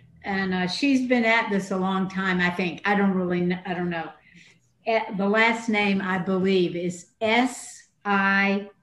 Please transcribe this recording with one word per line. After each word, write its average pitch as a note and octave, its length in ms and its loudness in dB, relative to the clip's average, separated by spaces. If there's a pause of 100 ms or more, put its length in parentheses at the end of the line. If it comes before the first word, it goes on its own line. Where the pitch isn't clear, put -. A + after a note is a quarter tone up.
(280)
and, F#3+ 240 -2
uh, F#3 140 0
she's B3+ 420 0
been B3 160 4
at A3+ 260 2
this G3 200 -2
a G3 60 -2
long F#3+ 300 0
time, F#3 320 -2
I F3 120 2
think. F3 340 -4
I G#3 100 2
don't G3 200 2
really F3+ 260 0
kn-, F3+ 240 0
I F#3+ 80 -6
don't F3 160 -4
know. D#3+ 220 -6 (760)
Eh, A3+ 160 0 (140)
the G3 100 0
last A3+ 440 2
name, G3+ 320 0
I F#3+ 160 -2
believe, F#3 580 0
is F3 300 -6 (160)
S A#3+ 640 -2 (160)
I G3 640 2 (140)